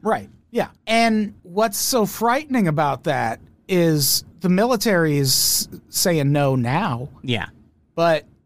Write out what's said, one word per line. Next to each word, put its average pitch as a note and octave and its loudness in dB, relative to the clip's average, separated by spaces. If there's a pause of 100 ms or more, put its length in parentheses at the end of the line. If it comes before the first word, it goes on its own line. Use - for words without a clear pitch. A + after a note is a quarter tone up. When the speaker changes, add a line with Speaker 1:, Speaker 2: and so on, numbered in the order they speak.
Speaker 1:
Right. G3+ -4 (220)
Yeah. A3 -2 (200)
And A3+ 0 (100)
what's G3+ -2
so A3+ 0
frightening A#3+ 0
about D3 -2
that B2 -2 (260)
is E3 2 (160)
the F#3+ -2
military F#3 2
is - 0 (220)
saying D3+ 0
no C#3+ 2
now. B2+ -2 (140)
Speaker 2:
Yeah. A2+ -4 (460)
Speaker 1:
But E3 2 (220)